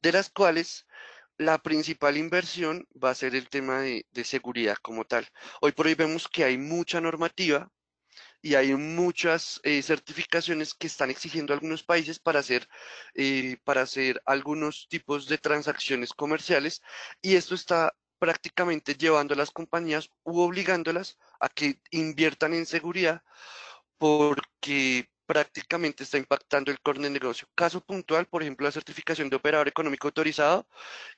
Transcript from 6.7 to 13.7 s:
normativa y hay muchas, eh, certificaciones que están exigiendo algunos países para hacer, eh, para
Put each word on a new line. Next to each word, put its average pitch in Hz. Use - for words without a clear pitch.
normativa 165
y 147
hay 135
muchas, 165
eh, 147
certificaciones 156
que -
están 139
exigiendo 147
algunos 156
países 165
para 151
hacer, 127
eh, 131
para 135